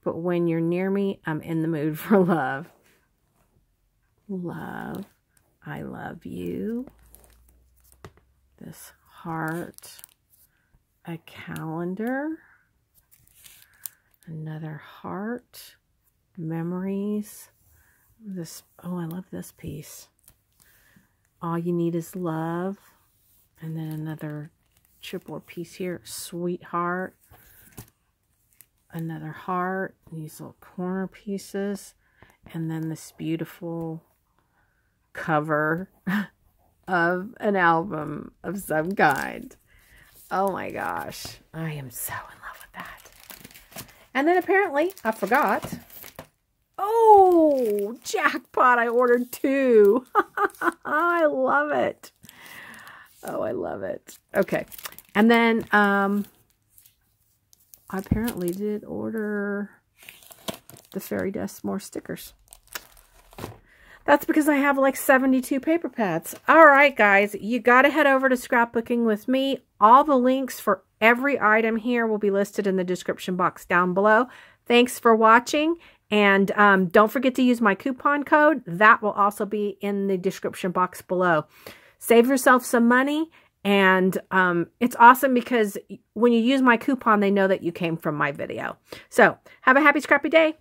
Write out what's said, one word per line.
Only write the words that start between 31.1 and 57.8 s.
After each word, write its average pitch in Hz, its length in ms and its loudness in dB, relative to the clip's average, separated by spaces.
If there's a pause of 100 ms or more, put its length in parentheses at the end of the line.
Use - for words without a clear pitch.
And 165 180 -6
then 160 180 -6
this - 260 -14
beautiful 165 880 -8 (1120)
cover 156 760 -2 (180)
<laughs> - 800 -10
of 180 520 -2
an 208 160 -2
album 165 760 -2 (120)
of 185 160 -8
some 156 340 -4
kind. 131 600 -2 (760)
Oh 196 200 -2
my 98 200 -8
gosh. - 520 -10 (300)
I 160 200 -8
am 135 180 -14
so - 220 -12
in - 280 -16
love - 200 -20
with - 120 -20
that. - 1120 -20 (280)
And 277 140 0
then 359 100 4
apparently, 349 560 0 (100)
I 220 80 -2
forgot. 220 600 -2 (1080)
Oh, 330 1300 6
jackpot. 294 760 0
I 233 100 0
ordered 247 440 2
two. 254 800 4
<laughs> - 760 -4
I 330 400 0
love 277 460 0
it. - 400 -4 (1120)
Oh, - 180 -8
I - 100 -6
love 85 320 -8
it. - 360 -12 (160)
Okay. 190 300 -2 (500)
And 220 160 6
then, 233 400 2
um, 202 540 0 (1600)